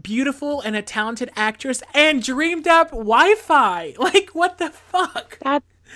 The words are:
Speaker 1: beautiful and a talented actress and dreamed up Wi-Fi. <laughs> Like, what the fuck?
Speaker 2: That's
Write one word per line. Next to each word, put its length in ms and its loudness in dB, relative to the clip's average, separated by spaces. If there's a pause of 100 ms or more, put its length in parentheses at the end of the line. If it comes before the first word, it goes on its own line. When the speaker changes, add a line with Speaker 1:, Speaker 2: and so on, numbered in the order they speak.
Speaker 1:
beautiful 600 -4
and 140 -6
a 60 -4
talented 540 -6
actress 480 -4 (100)
and 300 2
dreamed 440 -4
up 240 4
Wi-Fi. 1040 2
<laughs> 40 -10
Like, 300 2
what 280 -2
the 120 -4
fuck? 720 -6
Speaker 2:
That's 240 -2 (300)